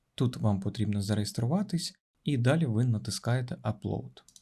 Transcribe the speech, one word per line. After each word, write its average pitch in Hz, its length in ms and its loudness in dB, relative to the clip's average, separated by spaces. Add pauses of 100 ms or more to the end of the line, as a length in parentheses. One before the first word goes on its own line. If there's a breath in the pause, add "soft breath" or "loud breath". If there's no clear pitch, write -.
(140)
Тут 123 220 0
вам 101 240 2
потрібно 101 420 0
зареєструватись, 117 920 0 (300)
і 147 140 2
далі 139 280 4
ви 113 180 2
натискаєте 120 720 -2
Upload, - 680 -6 (200)